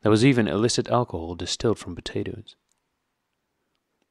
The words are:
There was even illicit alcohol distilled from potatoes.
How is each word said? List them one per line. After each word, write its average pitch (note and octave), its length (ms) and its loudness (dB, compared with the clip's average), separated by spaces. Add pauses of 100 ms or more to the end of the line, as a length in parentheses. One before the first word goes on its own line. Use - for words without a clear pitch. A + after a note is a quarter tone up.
There G#2+ 80 4
was A2 120 6
even A#2+ 240 4
illicit A2 420 0
alcohol F2+ 440 -2
distilled F2+ 460 -4
from F2 160 -12
potatoes. - 600 -8 (1600)